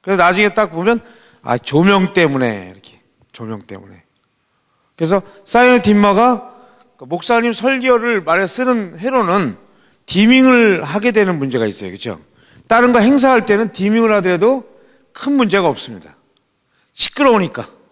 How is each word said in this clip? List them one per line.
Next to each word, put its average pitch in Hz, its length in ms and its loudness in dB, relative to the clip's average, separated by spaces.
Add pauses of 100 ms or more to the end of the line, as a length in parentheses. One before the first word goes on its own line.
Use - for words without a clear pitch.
그래서 190 220 0
나중에 196 320 2
딱 208 160 -2
보면 190 300 -2 (420)
아, 120 160 -4
조명 185 540 0
때문에 127 600 -2
이렇게, - 280 -20 (320)
조명 110 280 -14
때문에. 95 440 -20 (920)
그래서 180 260 -2 (220)
사이렌 247 380 4
뒷마가 208 720 2 (420)
그 - 80 -20
목사님 233 480 -2
설교를 240 720 -2
말에 170 240 0
쓰는 233 520 -4
회로는 190 580 -2 (500)
디밍을 233 760 4
하게 202 260 -4
되는 196 260 0
문제가 131 300 -2
있어요. 98 240 -8
그죠? 98 300 -12 (480)
다른 240 240 2
거 233 80 4
행사할 254 440 4
때는 208 280 0
디밍을 214 440 0
하더라도 196 480 0 (480)
큰 - 200 -6
문제가 196 360 0
없습니다. 104 480 -10 (760)
시끄러우니까. 202 760 -2 (260)